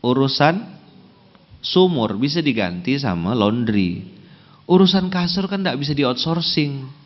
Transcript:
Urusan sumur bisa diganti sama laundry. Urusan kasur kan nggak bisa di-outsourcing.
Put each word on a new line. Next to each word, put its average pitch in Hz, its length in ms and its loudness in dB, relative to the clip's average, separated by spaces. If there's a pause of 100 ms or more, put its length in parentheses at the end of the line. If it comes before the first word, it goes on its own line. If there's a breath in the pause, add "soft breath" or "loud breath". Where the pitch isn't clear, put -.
Urusan 135 640 2 (960)
sumur 143 560 2
bisa 143 240 -2
diganti 110 560 0
sama 104 400 -2
laundry. 104 640 0 (640 loud breath)
Urusan 185 480 4
kasur 180 320 -2
kan 196 160 -4
nggak 165 160 -2
bisa 143 160 -4
di-outsourcing. 143 960 -2 (180)